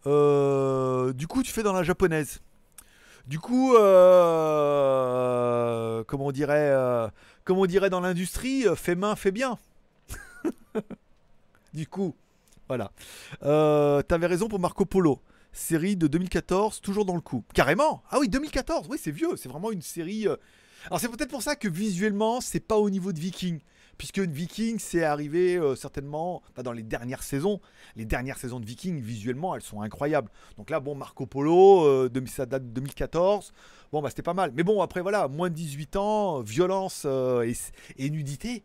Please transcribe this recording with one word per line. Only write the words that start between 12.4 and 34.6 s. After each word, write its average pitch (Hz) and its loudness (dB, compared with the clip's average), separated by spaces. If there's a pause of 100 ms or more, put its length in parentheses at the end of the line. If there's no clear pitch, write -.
voilà. 117 -6 (520)
Euh, 147 4
t'avais 170 0
raison 180 0
pour 208 -4
Marco 180 0
Polo. 170 2 (280)
Série 165 -2
de 170 0
deux 147 2
mille 185 -4
quatorze, 196 -2
toujours 202 -2
dans 185 -4
le 165 -2
coup. 123 -8 (100)
Carrément ! 180 2
Ah 247 0
oui, 277 2
deux 226 0
mille 302 -8
quatorze, 269 -4
oui, 285 -8
c'est 156 -6
vieux, 311 -4
c'est - -14
vraiment 170 -8
une 190 -8
série, 190 -6
euh, 143 0 (500)
alors 180 -4
c'est 233 -4
peut-être 240 -8
pour 277 -8
ça 294 -4
que 254 -6
visuellement, 208 -2
c'est - -6
pas - -2
au 208 2
niveau 190 -4
de 160 -6
Viking. 175 -6 (380)
Puisque - -8
Viking, 190 -6
c'est 170 -4
arrivé, 156 0
euh, 143 0
certainement, 151 -10 (100)
enfin, 127 -14
dans 123 -8
les 117 -10
dernières 120 -8
saisons. 180 -2 (360)
Les 113 -12
dernières 127 -6
saisons 127 -10
de 113 -12
Viking, 151 -8
visuellement, 123 -6
elles 113 -10
sont 104 -14
incroyables. 135 -4 (280)
Donc 104 -20
là, 151 -4
bon, 143 -8
Marco 135 -12
Polo, 175 8
euh, 131 4
demi-, 127 -4
ça 135 -6
date 131 -6
de 120 -14
deux 120 -8
mille 139 -10
quatorze. 185 -2 (380)
Bon, 147 -4
bah, 139 -4
c'était - -12
pas 170 -4
mal. 175 -2
Mais 156 0